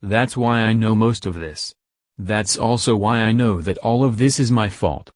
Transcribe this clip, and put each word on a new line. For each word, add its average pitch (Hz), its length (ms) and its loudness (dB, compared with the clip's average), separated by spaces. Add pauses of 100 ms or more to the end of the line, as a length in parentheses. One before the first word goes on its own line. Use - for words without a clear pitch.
That's 110 340 -2
why 117 240 0
I 113 140 2
know 110 200 2
most 113 320 2
of 92 80 -6
this. 80 400 -10 (420)
That's 104 400 -2
also 117 380 0
why 107 240 0
I 113 140 2
know 113 280 2
that 90 180 -4
all 120 260 0
of 123 120 2
this 135 220 2
is 123 140 2
my 110 160 2
fault. 80 480 -4